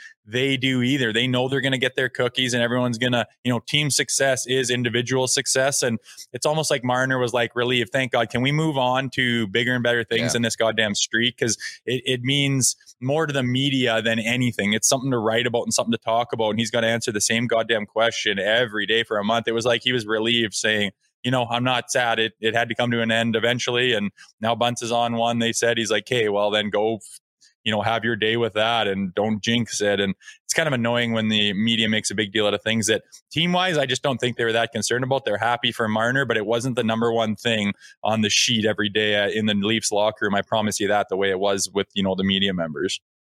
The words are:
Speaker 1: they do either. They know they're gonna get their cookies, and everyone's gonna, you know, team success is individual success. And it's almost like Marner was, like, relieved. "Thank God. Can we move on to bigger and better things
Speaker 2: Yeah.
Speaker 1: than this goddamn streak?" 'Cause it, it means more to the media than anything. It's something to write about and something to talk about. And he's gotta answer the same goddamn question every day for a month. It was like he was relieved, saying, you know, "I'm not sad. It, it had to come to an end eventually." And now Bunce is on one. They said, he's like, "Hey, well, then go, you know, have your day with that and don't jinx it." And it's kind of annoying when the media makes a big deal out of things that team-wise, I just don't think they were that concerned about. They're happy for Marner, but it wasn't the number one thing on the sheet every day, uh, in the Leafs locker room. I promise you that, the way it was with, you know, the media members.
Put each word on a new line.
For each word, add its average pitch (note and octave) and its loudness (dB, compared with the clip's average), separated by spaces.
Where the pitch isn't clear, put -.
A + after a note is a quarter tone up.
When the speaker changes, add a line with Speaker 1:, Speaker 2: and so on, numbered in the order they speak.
Speaker 1:
they B2+ -2
do C3 0
either. B2+ 0
They A#2 0
know B2+ 0
they're C3+ -2
gonna C3 0
get B2+ -2
their B2+ 0
cookies, B2 -2
and A#2+ 2
everyone's A#2+ 0
gonna, B2 0
you B2 0
know, A#2 0
team D3 0
success C3+ 0
is C3 0
individual B2 0
success. C3+ 0
And A#2 0
it's B2 -4
almost D#3 0
like C3 0
Marner B2+ 0
was, A#2+ 0
like, A#2+ 0
relieved. B2 0
"Thank C3 0
God. A#2 0
Can A#2+ -2
we C#3 0
move D#3 0
on B2+ 0
to A#2+ 0
bigger A#2 0
and B2 0
better A#2+ 2
things A2+ -2
Speaker 2:
Yeah. A#2 0
Speaker 1:
than A#2 0
this A2+ -2
goddamn A2 0
streak?" A#2 0
'Cause A#2 -2
it, A#2+ -2
it B2+ -2
means C#3 0
more D3 0
to C#3+ -4
the C3+ -2
media B2+ 0
than A2+ 0
anything. A2+ 0
It's A2 0
something C3+ 0
to B2 2
write A2+ 0
about A#2 0
and A2+ -4
something A#2 0
to A#2 0
talk A#2 -2
about. A2+ 0
And G#2+ -2
he's A2+ -4
gotta A2+ 0
answer A2+ -2
the G#2 -4
same A#2 0
goddamn A2+ 0
question A2 0
every G#2+ 0
day A2+ 2
for G#2+ -2
a G2+ 0
month. A2+ 0
It A2+ 0
was A#2 0
like A#2+ 2
he B2+ 0
was A#2+ -2
relieved, A2 0
saying, G#2 0
you B2 -2
know, B2 2
"I'm A#2+ -2
not B2+ 0
sad. A#2 2
It, A2 0
it A2 0
had A#2 0
to A#2 -6
come A#2+ 0
to A#2 2
an A2+ 0
end A2+ 2
eventually." B2 0
And G#2 -2
now A2 0
Bunce A#2+ -2
is A2+ -6
on A#2+ 0
one. A#2 0
They A#2 0
said, A#2 0
he's G#2+ -2
like, G#2+ 0
"Hey, A#2 0
well, G2+ 0
then G#2+ 0
go, G#2+ 0
you G#2+ -2
know, G#2+ 0
have A2 0
your A#2 0
day A2 2
with A#2 0
that A2 2
and G2 -2
don't G#2+ -2
jinx A#2 0
it." G2+ 2
And G2 0
it's - -6
kind E3 2
of D3 0
annoying A#2 0
when A2 0
the G#2 2
media A2+ 0
makes A2 -2
a G2 -6
big G2+ -2
deal G#2+ 2
out G2+ 2
of G2+ -6
things A2 0
that G#2 0
team-wise, F3+ 0
I C#3 0
just B2+ -4
don't C3+ 0
think B2 -2
they A#2+ 0
were A2+ 2
that A2+ 0
concerned A#2 -2
about. C3 -2
They're G#2 0
happy A#2 0
for A2 -2
Marner, A#2 0
but A#2 0
it G#2 -2
wasn't A#2+ -2
the B2 0
number A2+ 0
one A2 0
thing G#2+ 0
on A2 0
the G#2 2
sheet A2+ 2
every G#2+ 0
day, G#2 2
uh, G2+ 2
in G#2+ 0
the G#2+ 2
Leafs G#2 0
locker G#2 0
room. G2+ 0
I G2+ 4
promise G#2+ -2
you G2+ 2
that, G2+ 2
the F#2+ 0
way G2 2
it F#2 0
was G2 0
with, G2+ -2
you G2+ -2
know, F#2+ 0
the G2 -2
media G2 2
members. E2 -4